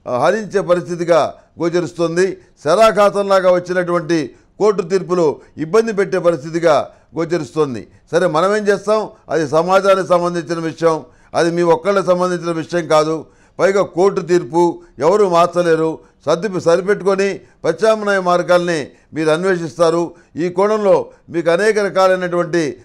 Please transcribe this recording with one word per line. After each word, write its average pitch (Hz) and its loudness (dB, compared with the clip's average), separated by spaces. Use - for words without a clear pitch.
ఆ, 123 -2
హరించే 190 0
పరిస్థితిగా 165 0
గోచరిస్తుంది. 170 -2
శరాఘాతంలాగా 196 2
వచ్చినటువంటి 175 -2
కోర్టు 190 0
తీర్పులు 170 -2
ఇబ్బంది 214 -2
పెట్టే 185 -2
పరిస్థితిగా 160 0
గోచరిస్తుంది. 147 -4
సరే, 175 2
మనమేం 196 0
చేస్తాం? 202 0
అది 156 -2
సమాజానికి 185 2
సంబంధించిన 175 -2
విషయం, 160 -2
అది 165 0
మీ 170 0
ఒక్కళ్ళకి 175 2
సంబంధించిన 180 0
విషయం 165 -4
కాదు. 156 0
పైగా 190 2
కోర్టు 185 0
తీర్పు 165 0
ఎవరు 190 2
మార్చలేరు. 170 2
సర్ది, 175 -2
సరిపెట్టుకొని 185 0
ప్రత్యామ్నాయ 202 0
మార్గాల్ని 175 0
మీరు 156 0
అన్వేషిస్తారు. 170 0
ఈ 165 -2
కోణంలో 190 2
మీకు 165 -2
అనేక 202 2
రకాలైనటువంటి 175 0